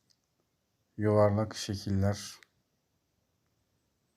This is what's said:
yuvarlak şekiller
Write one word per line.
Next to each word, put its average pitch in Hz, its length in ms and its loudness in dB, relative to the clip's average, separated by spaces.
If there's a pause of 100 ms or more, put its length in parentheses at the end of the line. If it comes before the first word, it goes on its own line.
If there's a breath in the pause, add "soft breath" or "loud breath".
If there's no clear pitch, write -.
(960)
yuvarlak 104 600 2
şekiller 98 840 -4 (1800)